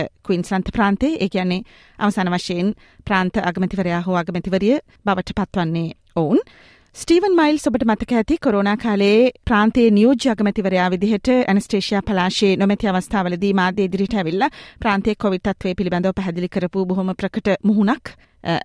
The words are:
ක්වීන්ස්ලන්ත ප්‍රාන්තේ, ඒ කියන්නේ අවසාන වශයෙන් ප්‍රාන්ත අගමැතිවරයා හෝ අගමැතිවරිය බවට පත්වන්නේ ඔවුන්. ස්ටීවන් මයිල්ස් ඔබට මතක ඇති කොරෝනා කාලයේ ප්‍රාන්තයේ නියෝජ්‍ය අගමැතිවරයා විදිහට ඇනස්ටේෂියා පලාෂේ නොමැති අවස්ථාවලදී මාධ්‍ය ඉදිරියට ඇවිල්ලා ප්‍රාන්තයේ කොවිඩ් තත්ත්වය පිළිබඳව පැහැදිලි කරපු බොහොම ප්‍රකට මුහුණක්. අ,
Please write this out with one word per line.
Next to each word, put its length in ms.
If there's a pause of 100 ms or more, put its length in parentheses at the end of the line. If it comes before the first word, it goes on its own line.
(180)
ක්වීන්ස්ලන්ත 520
ප්‍රාන්තේ, 460
ඒ 120
කියන්නේ 340 (340)
අවසාන 340
වශයෙන් 380 (320)
ප්‍රාන්ත 360
අගමැතිවරයා 680
හෝ 140
අගමැතිවරිය 600 (240)
බවට 340
පත්වන්නේ 540 (240)
ඔවුන්. 280 (560)
ස්ටීවන් 380
මයිල්ස් 320
ඔබට 180
මතක 280
ඇති 260
කොරෝනා 380
කාලයේ 540 (100)
ප්‍රාන්තයේ 500
නියෝජ්‍ය 400
අගමැතිවරයා 600
විදිහට 380 (120)
ඇනස්ටේෂියා 640
පලාෂේ 540
නොමැති 320
අවස්ථාවලදී 680
මාධ්‍ය 300
ඉදිරියට 300
ඇවිල්ලා 360 (240)
ප්‍රාන්තයේ 400
කොවිඩ් 280
තත්ත්වය 320
පිළිබඳව 380
පැහැදිලි 360
කරපු 380
බොහොම 280
ප්‍රකට 340 (120)
මුහුණක්. 440 (360)
අ, 240